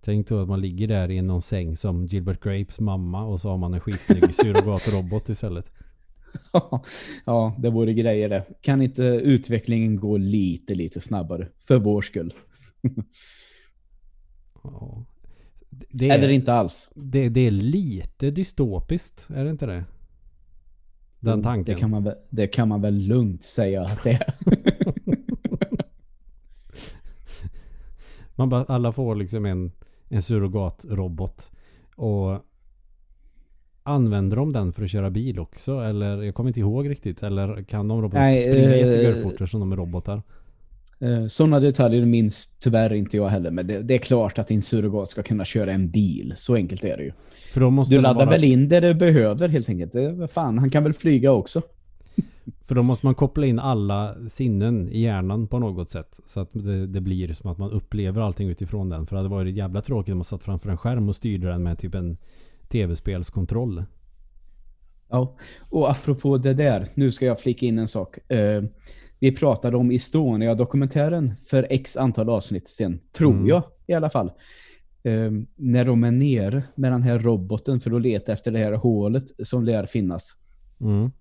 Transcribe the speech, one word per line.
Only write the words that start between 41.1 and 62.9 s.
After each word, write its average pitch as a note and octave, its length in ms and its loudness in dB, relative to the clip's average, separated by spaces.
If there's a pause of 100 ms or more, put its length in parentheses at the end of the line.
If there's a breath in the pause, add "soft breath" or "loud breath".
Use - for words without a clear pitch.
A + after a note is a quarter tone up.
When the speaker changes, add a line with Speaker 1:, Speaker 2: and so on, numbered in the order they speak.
Speaker 2:
såna D3+ 340 4
detaljer B2 460 4
minns A#2 400 2 (120)
tyvärr A2+ 360 2
inte G#2 220 -2
jag G2+ 120 2
heller. F2+ 220 0
Men F2+ 160 -4
det, G2+ 160 -6
det B2 120 2
är B2 40 4
klart A#2+ 400 2
att G#2+ 100 -4
din G#2+ 140 2
surrogat G#2 480 -2
ska G#2 120 -8
kunna G#2 220 -2
köra G2 280 -2
en F#2+ 180 0
bil. E2 460 0
Så - 180 0
enkelt G2 300 -2
är F2 120 -4
det D2 80 -10
ju. C#2 80 -10 (400 loud breath)
Speaker 1:
För B2+ 80 0
då B2+ 100 6
måste C3+ 240 4
Speaker 2:
Du - 20 8
Speaker 1:
den C3 60 8
Speaker 2:
laddar C3 140 6
Speaker 1:
vara C3+ 140 6
Speaker 2:
väl D#3+ 140 6
in C3 240 6
det E3+ 120 6
du F3 140 4
behöver D#3 540 4
helt D3 200 0
enkelt. F2 240 -4
Det, C#3 200 -2
vad F3 180 -8
fan, B2+ 280 -2
han C3+ 120 2
kan D3 120 2
väl D#3 100 2
flyga C3+ 400 4
också. B2 300 0 (960 loud breath)
Speaker 1:
För - 140 -6
då B2 80 4
måste B2 240 2
man C3 80 4
koppla C#3+ 320 2
in A#2 120 2
alla G#2 560 -2 (140)
sinnen A2 600 0
i A2 120 -4
hjärnan G#2 480 -2
på B2 100 -2
något F#2 320 -4
sätt. - 360 -10
Så - 140 -8
att F2+ 120 -8
det, G2 340 -4
det F#2+ 140 -4
blir F#2 320 -4
som F2+ 180 -8
att E2+ 80 -8
man G2 120 -6
upplever G#2 500 -4
allting G2+ 280 -2
utifrån F#2+ 400 -6
den. D#2+ 180 -6
För G2 100 -6
det - 20 -2
hade F#2+ 160 -4
varit F#2 200 -2
jävla G2 260 -4
tråkigt G#2 320 -4
om F#2 60 -2
man F2 60 -4
satt - 180 -8
framför G2 280 -6
en F2+ 60 -2
skärm A#2 320 -2
och G2+ 80 -2
styrde F#2+ 320 -4
den F2 140 -4
med E2+ 160 -2
typ F2+ 160 -8
en F2 220 -6 (520 soft breath)
T G#2+ 180 0
V-spelskontroll. F#2 1000 -4 (1200)